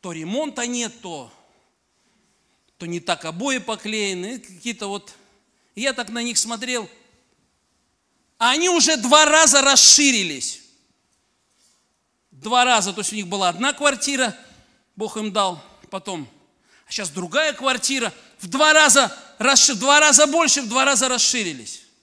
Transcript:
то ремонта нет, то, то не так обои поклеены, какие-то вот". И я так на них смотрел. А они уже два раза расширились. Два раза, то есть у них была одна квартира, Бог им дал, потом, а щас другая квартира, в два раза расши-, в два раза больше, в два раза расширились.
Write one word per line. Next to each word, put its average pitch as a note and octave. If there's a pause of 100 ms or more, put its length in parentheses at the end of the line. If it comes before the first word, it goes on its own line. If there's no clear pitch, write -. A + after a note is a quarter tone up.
то F3+
ремонта A#3+
нет, A#3+
то, D3 (1500)
то F3
не E3+
так E3+
обои A3
поклеены, G#3+
какие-то G#3
вот". G3 (640)
И G3+
я C4
так A#3+
на A#3
них A#3
смотрел. A#3 (1500)
А A#3+
они D#4+
уже E4
два C4
раза D4+
расширились. B3+ (1700)
Два A3
раза, G#3+
то G#3
есть G3+
у G#3+
них G3+
была F#3+
одна G#3
квартира, C#4 (600)
Бог -
им G#3+
дал, F#3 (260)
потом, F#3 (580)
а -
щас G3
другая F3+
квартира, B3+ (260)
в F#3
два D4+
раза C#4+ (220)
расши-, C4
в G3+
два C#4
раза D4+
больше, D4
в A#3+
два B3+
раза C4
расширились. F#3+ (180)